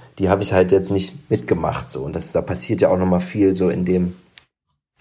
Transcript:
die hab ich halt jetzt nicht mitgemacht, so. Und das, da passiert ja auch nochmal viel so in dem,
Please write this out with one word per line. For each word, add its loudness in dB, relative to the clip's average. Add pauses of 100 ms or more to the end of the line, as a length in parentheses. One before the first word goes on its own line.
(180)
die 0
hab 2
ich -2
halt 4
jetzt 2
nicht -4
mitgemacht, -2
so. -8
Und -8
das, -6
da 0
passiert -4
ja 4
auch 2
nochmal 2
viel 2
so 0
in -2
dem, 0 (840)